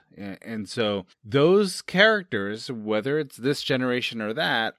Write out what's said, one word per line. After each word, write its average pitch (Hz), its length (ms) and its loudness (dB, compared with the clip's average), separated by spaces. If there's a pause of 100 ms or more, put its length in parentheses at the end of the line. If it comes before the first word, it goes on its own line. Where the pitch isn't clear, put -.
(180)
A-, 98 240 -12
and 110 280 -10
so 104 360 0 (180)
those 175 580 4
characters, 165 880 0
whether 107 480 -2
it's 143 180 -8
this 135 240 -2
generation 123 600 -2
or 107 120 -4
that, 131 460 -2